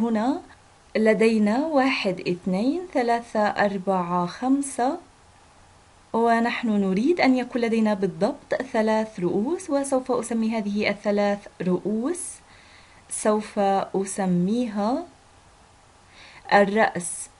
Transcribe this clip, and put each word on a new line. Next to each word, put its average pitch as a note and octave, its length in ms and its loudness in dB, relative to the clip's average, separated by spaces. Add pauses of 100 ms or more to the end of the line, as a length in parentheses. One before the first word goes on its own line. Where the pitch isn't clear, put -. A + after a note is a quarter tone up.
هنا، A#3 400 0 (560)
لدينا A3 720 4
واحد، C4 540 0
اثنين، G3+ 600 -2 (140)
ثلاثة، A#3 460 0
أربعة، F#3+ 840 0
خمسة، C4+ 720 -2 (1120)
ونحن A#3 560 2
نريد G#3 520 2
أن C4 160 4
يكون B3 240 -4
لدينا A3 340 2
بالضبط G3 600 -2 (180)
ثلاث A3 480 0
رؤوس، G#3 500 -2
وسوف C#4 420 0
أسمي A3+ 380 -2
هذه G#3 400 -2
الثلاث G3+ 480 0 (240)
رؤوس، G#3+ 580 -2 (880)
سوف G#3+ 500 -2
أسميها G3+ 1500 -2 (1500)
الرأس G3+ 760 2 (120)